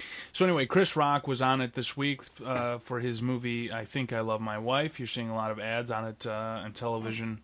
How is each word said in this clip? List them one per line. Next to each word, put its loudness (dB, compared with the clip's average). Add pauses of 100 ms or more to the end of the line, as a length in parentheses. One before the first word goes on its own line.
(320)
So 4
anyway, 4
Chris 4
Rock 4
was 2
on 6
it -2
this -4
week, 0 (220)
uh, 0
for -4
his -2
movie, 0
I -4
Think -2
I 0
Love 0
My -2
Wife. 0
You're -6
seeing -4
a -2
lot 0
of -6
ads -2
on -2
it, -8
uh, -4
on -8
television. -4